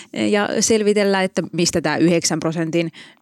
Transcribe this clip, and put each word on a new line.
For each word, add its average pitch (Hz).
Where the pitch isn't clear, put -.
ja 208
selvitellä, 208
että 190
mistä 170
tää 147
yhdeksän 165
prosentin, 165